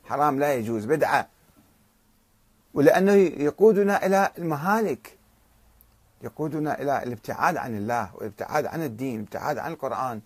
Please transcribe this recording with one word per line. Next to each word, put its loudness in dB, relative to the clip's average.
حرام 0
لا 2
يجوز، -4
بدعة. 0
ولأنه 4
يقودنا 4
إلى 2
المهالك، -4
يقودنا -6
إلى 0
الابتعاد -4
عن -6
الله -4
والابتعاد -4
عن -6
الدين، -6
الابتعاد -6
عن -8
القرآن. -6